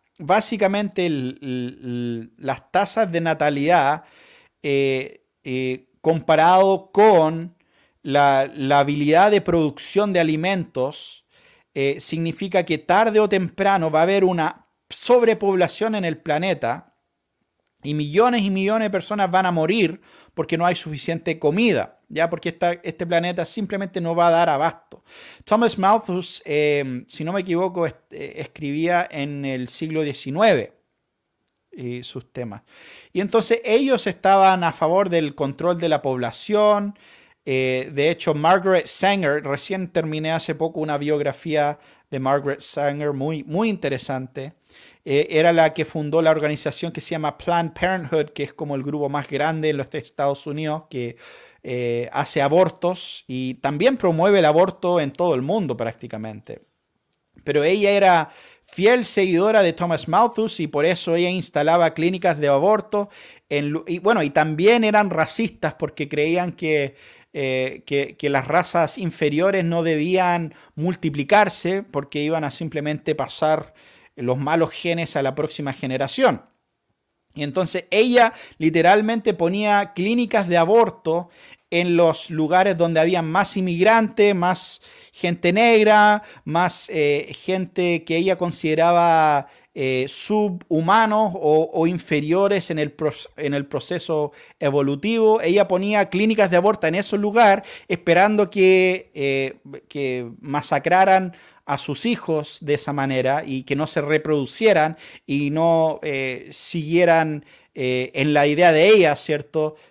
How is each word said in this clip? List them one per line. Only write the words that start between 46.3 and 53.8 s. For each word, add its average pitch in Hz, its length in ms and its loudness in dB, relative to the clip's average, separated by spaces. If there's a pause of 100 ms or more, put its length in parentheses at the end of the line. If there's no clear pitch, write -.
organización 151 600 -2
que - 80 -10
se - 100 -10
llama 156 280 -6
Planned 170 340 -2
Parenthood, 165 580 -4
que - 120 -10
es 143 100 -8
como 147 220 -10
el 135 80 -6
grupo 143 260 -6
más 139 180 -6
grande 156 440 -2
en 143 80 -4
los 131 160 -6
Estados 139 520 -6
Unidos, 151 440 -6
que, 120 260 -10 (460)
eh, 120 500 -4
hace 139 300 -4
abortos 175 840 -2
y 127 280 -6
también 156 420 0